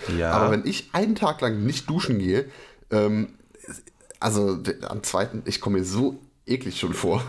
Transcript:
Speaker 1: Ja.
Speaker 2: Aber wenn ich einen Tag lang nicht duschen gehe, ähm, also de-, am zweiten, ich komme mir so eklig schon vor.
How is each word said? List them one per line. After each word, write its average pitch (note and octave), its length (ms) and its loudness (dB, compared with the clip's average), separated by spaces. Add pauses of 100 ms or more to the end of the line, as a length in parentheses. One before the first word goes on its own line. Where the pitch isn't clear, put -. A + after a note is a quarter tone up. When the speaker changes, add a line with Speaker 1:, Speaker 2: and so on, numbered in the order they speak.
(180)
Speaker 1:
Ja. E2 140 2
Speaker 2:
Aber - 180 4
wenn - 160 2
ich - 260 -4
einen G#3 220 2
Tag D#3 260 0
lang A2 240 0
nicht - 240 -2
duschen C#3+ 300 0
gehe, G2 260 2 (460)
ähm, G#2+ 380 2 (920)
also G#2 380 2
de-, F2+ 300 -4
am G#2 160 -8
zweiten, G2+ 440 -2
ich - 160 -4
komme G2+ 160 2
mir F#2 60 0
so G2+ 340 0 (280)
eklig B2 320 -2
schon E2+ 140 -2
vor. G2+ 360 0